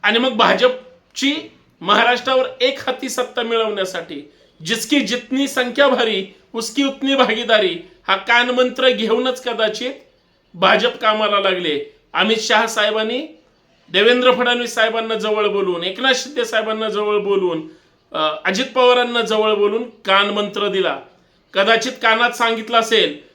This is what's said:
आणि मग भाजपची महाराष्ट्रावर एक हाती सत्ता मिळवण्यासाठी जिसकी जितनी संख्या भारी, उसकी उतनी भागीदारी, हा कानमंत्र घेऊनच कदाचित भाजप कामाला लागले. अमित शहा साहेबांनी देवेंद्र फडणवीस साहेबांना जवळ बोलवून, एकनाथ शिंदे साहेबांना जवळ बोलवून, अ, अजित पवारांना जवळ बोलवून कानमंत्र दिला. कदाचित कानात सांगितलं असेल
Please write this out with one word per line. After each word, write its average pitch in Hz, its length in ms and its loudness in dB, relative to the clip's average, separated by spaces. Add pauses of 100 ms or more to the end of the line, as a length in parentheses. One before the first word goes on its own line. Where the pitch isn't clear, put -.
आणि 208 160 2
मग 254 120 2
भाजपची 240 1040 0 (460)
महाराष्ट्रावर 240 640 2 (140)
एक 277 260 0
हाती 254 220 -6
सत्ता 247 340 -4
मिळवण्यासाठी 196 920 -4 (340)
जिसकी 226 340 0
जितनी 247 480 -4
संख्या 262 400 2
भारी, 220 460 0 (180)
उसकी 233 320 -4
उतनी 269 300 -2
भागीदारी, 214 640 2 (300)
हा 196 80 2
कानमंत्र 247 720 2
घेऊनच 226 540 0
कदाचित 220 480 -4 (640)
भाजप 202 420 2
कामाला 214 440 0
लागले. 175 540 -2 (180)
अमित 208 280 0
शहा 226 260 2
साहेबांनी 220 600 -2 (680)
देवेंद्र 247 420 4
फडणवीस 240 400 0
साहेबांना 226 400 0
जवळ 214 320 -2
बोलवून, 185 380 -2
एकनाथ 240 300 -2
शिंदे 247 300 -4
साहेबांना 220 440 -2
जवळ 208 300 -2
बोलवून, 190 500 -2 (440)
अ, 156 220 -2 (100)
अजित 196 200 -2
पवारांना 247 560 2
जवळ 214 340 0
बोलवून 208 360 -2
कानमंत्र 202 760 0
दिला. 180 320 -2 (540)
कदाचित 226 380 2
कानात 233 380 0
सांगितलं 226 480 0
असेल 220 420 0 (140)